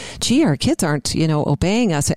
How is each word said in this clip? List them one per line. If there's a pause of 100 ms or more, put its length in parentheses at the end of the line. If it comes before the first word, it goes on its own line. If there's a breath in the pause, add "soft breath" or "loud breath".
(200 loud breath)
"Gee,
our
kids
aren't,
you
know,
obeying
us."